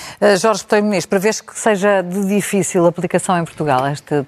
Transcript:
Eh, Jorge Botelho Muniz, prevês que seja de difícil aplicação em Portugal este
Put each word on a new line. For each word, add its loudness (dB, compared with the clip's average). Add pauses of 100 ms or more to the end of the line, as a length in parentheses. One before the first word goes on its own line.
(200)
Eh, 4
Jorge 0
Botelho 0
Muniz, -2
prevês -2
que -20
seja 2
de -4
difícil 0
aplicação 0
em -2
Portugal -2
este -2